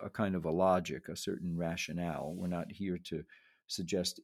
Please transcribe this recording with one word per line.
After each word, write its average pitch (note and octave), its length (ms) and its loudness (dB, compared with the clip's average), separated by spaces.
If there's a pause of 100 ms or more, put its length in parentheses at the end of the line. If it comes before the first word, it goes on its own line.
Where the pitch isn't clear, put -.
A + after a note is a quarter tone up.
a G2+ 80 -6
kind G2+ 240 2
of E2+ 100 0
a E2 60 2
logic, F#2 580 4
a - 80 -6
certain F2 400 -2
rationale. E2+ 800 -2
We're F2+ 120 -2
not F2 220 -2
here F2+ 340 -2
to D#2 200 -4 (440)
suggest F2+ 560 -2